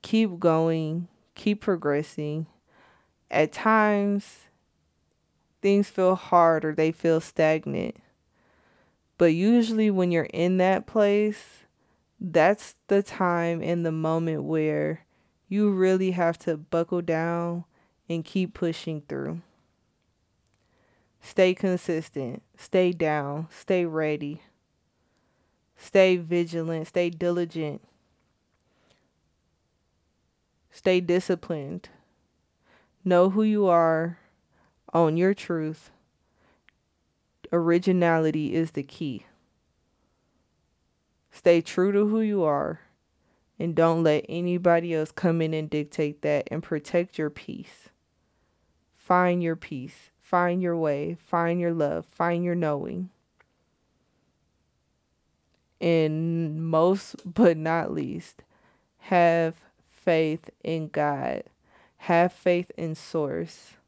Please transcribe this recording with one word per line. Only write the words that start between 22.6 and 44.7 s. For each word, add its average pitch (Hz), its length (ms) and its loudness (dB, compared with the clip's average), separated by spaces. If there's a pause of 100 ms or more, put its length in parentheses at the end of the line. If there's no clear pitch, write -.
down, 151 580 -4
stay 180 360 -2
ready, 151 560 -4 (1400)
stay 185 400 4
vigilant, 165 680 -4
stay 175 220 -2
diligent, 170 720 -4 (3000)
stay 185 300 0
disciplined. 175 880 -4 (1200)
Know 180 240 6
who 214 140 2
you 208 240 2
are, 165 500 2 (760)
own 165 220 4
your 185 180 2
truth. 156 580 -8 (1600)
Originality 170 1000 2
is 165 180 -2
the 143 120 -6
key. - 420 -10 (2000)
Stay 170 300 4
true 190 320 0
to 208 140 4
who 220 120 0
you 208 240 0
are 151 380 -2 (760)
and 165 180 -6
don't 165 280 2
let 151 240 2
anybody 175 640 0